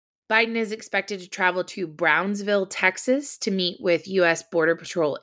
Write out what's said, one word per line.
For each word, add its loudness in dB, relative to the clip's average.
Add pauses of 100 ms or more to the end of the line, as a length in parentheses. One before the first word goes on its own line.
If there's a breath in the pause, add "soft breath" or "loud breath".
(300)
Biden 2
is -2
expected -6
to -16
travel 0
to -6
Brownsville, 0
Texas, 0
to -4
meet -2
with 0
U 4
S 2
Border 2
Patrol -4